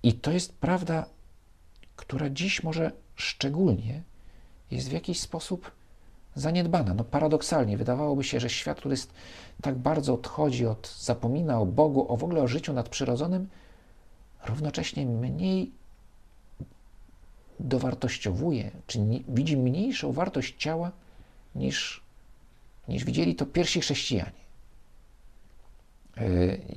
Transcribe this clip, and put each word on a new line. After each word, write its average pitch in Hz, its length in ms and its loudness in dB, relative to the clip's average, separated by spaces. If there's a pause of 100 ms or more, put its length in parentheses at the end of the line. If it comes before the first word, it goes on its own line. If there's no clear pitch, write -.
I 113 120 6
to - 160 -2
jest 175 280 0
prawda, 170 480 0 (880)
która 143 340 -4
dziś 170 320 -2
może 160 300 0 (240)
szczególnie 139 880 2 (680)
jest 131 180 -4
w 131 40 -6
jakiś 170 280 -4
sposób - 500 -8 (640)
zaniedbana. 165 600 2
No 113 100 0
paradoksalnie, 143 720 4
wydawałoby 135 480 2
się, 127 160 -2
że 120 100 -2
świat, 147 280 -4
który 139 140 -2
jest 135 200 -4 (500)
tak 131 160 -2
bardzo 143 360 2
odchodzi 123 520 0
od, - 340 -4
zapomina 127 600 0
o 104 60 4
Bogu, 135 460 4
o 120 40 2
w 120 80 -2
ogóle 165 180 2
o 127 60 4
życiu 147 240 -2
nadprzyrodzonym, 139 760 0 (1000)
równocześnie 147 600 -2
mniej 139 680 0 (1900)
dowartościowuje, 127 1080 0 (160)
czy - 120 -4
nie, 107 300 2
widzi 143 280 2
mniejszą 139 560 2
wartość 147 460 -2
ciała 165 340 -2 (640)
niż, - 480 -4 (880)
niż 123 160 -2
widzieli 160 300 2
to - 120 -2
pierwsi 170 340 2
chrześcijanie. - 640 -2 (1700)
E, 113 60 -4 (540)